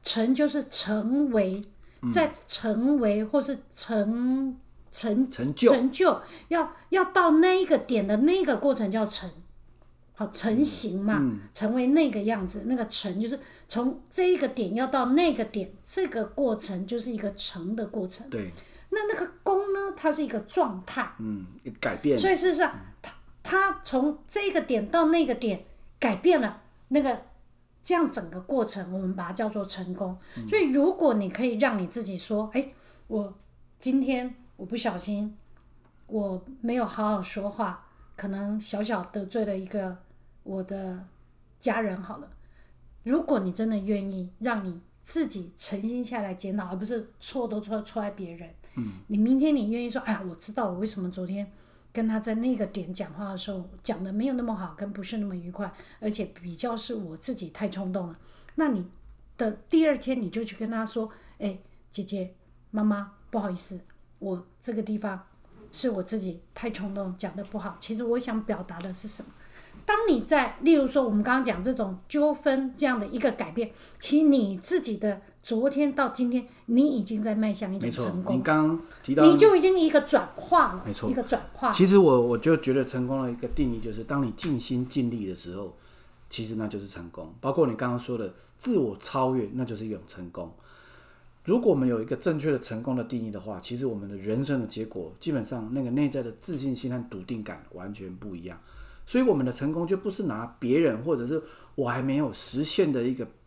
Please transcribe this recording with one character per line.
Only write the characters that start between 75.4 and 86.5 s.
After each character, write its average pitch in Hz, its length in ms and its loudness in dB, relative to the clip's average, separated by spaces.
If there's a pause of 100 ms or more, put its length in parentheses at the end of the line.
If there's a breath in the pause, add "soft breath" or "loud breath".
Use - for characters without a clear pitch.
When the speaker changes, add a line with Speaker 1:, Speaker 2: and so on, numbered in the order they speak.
Speaker 1:
昨 240 260 2
天 277 240 2
到 269 140 2
今 247 200 0
天， 240 160 0 (200 loud breath)
你 254 240 6
已 240 160 0
经 214 180 -4
在 214 140 0
迈 214 160 2
向 190 200 -4
一 190 60 -4
种 - 100 -2
成 120 160 -2
功。 - 120 -2
Speaker 2:
没 180 80 -2
错， - 80 0
你 127 100 2
刚 156 240 4
刚 165 160 2 (220 loud breath)
提 277 100 0
到 311 100 8
Speaker 1:
你 320 140 12
就 427 160 12
已 349 60 8
经 370 180 6
一 320 100 6
个 294 120 6
转 - 340 4
化 - 380 4
了， 185 120 -8
Speaker 2:
没 107 80 -6
错。 - 160 -4
Speaker 1:
一 262 60 2
个 254 80 -2
转 - 180 0 (120)
化。 240 180 -2
Speaker 2:
其 190 160 6
实 196 120 10
我， 139 220 10
我 120 160 4
就 156 200 4
觉 143 160 0
得 131 120 4
成 127 220 -4
功 131 160 -2
的 127 80 -2
一 120 60 -6
个 120 120 -8
定 131 240 0
义 113 60 -4
就 110 140 -6
是， 110 100 -6
当 139 240 0
你 107 60 -4
尽 139 260 -2
心 123 300 -4
尽 123 200 0
力 110 200 -4
的 90 80 -6
时 87 180 -12
候， 95 220 -10 (520 soft breath)
其 - 160 -6
实 110 120 -6